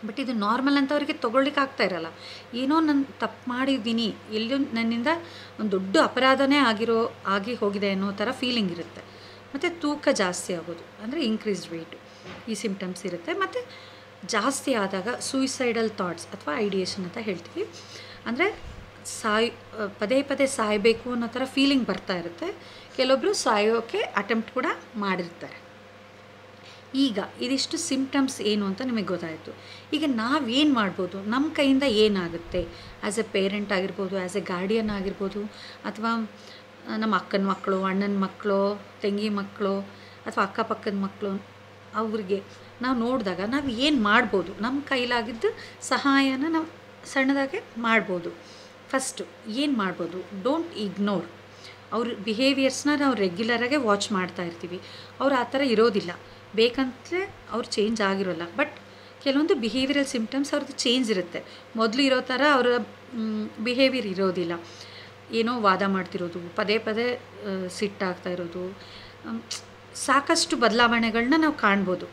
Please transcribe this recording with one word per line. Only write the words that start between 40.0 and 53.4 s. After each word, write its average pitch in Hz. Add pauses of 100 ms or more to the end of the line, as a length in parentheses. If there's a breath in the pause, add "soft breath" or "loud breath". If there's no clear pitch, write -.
ಅಥವಾ 220
ಅಕ್ಕಪಕ್ಕದ 214
ಮಕ್ಕಳು, 196 (500)
ಅವ್ರಿಗೆ 208 (400 loud breath)
ನಾವು 254
ನೋಡಿದಾಗ 226
ನಾವು 269
ಏನು 262
ಮಾಡ್ಬೋದು, 202
ನಮ್ಮ 262
ಕೈಲಾಗಿದ್ದು 247 (260 loud breath)
ಸಹಾಯನ 269
ನಾವು 320 (400)
ಸಣ್ಣದಾಗೆ 277 (160)
ಮಾಡ್ಬೋದು. 214 (580 loud breath)
First 262 (240)
ಏನು 269
ಮಾಡ್ಬೋದು, 185
don't 254
ignore. 196 (640 loud breath)
ಅವ್ರ 233 (160)
ಬಿಹೇವಿಯರ್ಸ್‌ನ 262
ನಾವು 277
ರೆಗ್ಯುಲರಾಗೆ 226